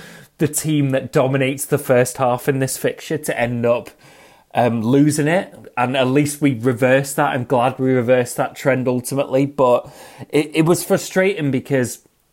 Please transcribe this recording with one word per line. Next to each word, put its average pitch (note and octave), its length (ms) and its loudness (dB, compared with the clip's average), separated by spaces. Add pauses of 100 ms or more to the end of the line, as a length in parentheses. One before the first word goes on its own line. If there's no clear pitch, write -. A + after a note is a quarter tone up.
(380)
the D#3+ 100 0
team D3 420 -2
that C3 220 -4
dominates C3+ 540 0
the D3 120 0
first B2+ 400 2
half B2 320 0
in C3+ 80 0
this C3 200 -2
fixture - 420 -4
to - 200 -4
end A#2+ 240 -2
up, A#2 280 0 (640)
um, A#2 260 2
losing C#3+ 460 2
it. F#3 260 -2 (240)
And B2 180 -2
at C3 120 2
least C#3+ 340 0
we C#3 140 2
reversed B2+ 640 0
that. D3 180 0
I'm B2 80 -4
glad B2 340 0
we C3 160 2
reversed B2 440 2
that C3+ 180 -4
trend B2+ 320 0
ultimately, C3 580 0
but B2 420 2 (420)
it, D3+ 260 0
it D#3 100 2
was F3 180 2
frustrating F#3 680 0
because C3 480 -2 (340)